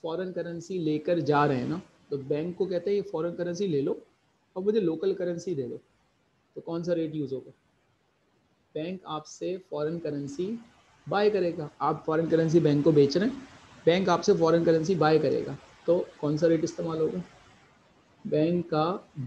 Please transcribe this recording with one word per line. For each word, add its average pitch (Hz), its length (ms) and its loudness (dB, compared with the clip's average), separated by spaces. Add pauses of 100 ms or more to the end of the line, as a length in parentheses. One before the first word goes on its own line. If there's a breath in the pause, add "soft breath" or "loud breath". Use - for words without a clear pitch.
foreign 175 300 -6
currency 170 480 -8
लेकर 156 420 0
जा 143 220 4
रहे 139 140 2
हैं 123 100 -4
ना, 165 120 -4 (300)
तो 143 80 -4
bank 151 380 -4
को 190 100 -2
कहते 180 240 -4
हैं, 202 60 2
"ये 196 140 0
foreign 170 240 -4
currency 175 320 -4
ले 147 140 0
लो 165 180 -2 (580)
और 185 60 -6
मुझे 208 180 2
local 180 340 0
currency 175 400 -6
दे 139 80 -4
दो।" 123 180 -10 (760)
तो 147 40 -12
कौन 165 220 -6
सा 175 100 -2
rate 160 220 -2
use 135 200 -4
होगा? 131 180 -10 (1200)
bank 175 340 -8
आपसे 160 480 -8 (140)
foreign 151 280 -4
currency 147 480 -6 (600)
buy 202 240 2
करेगा। 170 380 -2 (120)
आप 151 260 -2
foreign 160 240 2
currency 160 300 4
bank 147 240 4
को 160 80 6
बेच 143 240 6
रहे 202 120 2
हैं, 262 80 -6 (500)
bank 180 220 4
आपसे 175 260 4
foreign 165 300 4
currency 165 320 4
buy 156 220 6
करेगा, 135 380 -2 (300)
तो 170 200 2 (140)
कौन 151 160 0
सा 165 100 2
rate 160 180 4
इस्तेमाल 160 340 -6
होगा? 160 240 -2 (1000)
बैंक 165 460 0
का 156 140 0 (420)